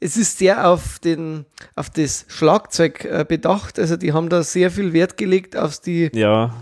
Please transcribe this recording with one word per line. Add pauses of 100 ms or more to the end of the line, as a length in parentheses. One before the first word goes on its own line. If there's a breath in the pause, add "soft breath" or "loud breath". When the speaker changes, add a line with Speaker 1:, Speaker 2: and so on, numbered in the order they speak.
Speaker 1:
es
ist
sehr
auf
den, (300 loud breath)
auf
das
Schlagzeug,
äh,
bedacht.
Also
die
haben
da
sehr
viel
Wert
gelegt
auf
die
Speaker 2:
Ja.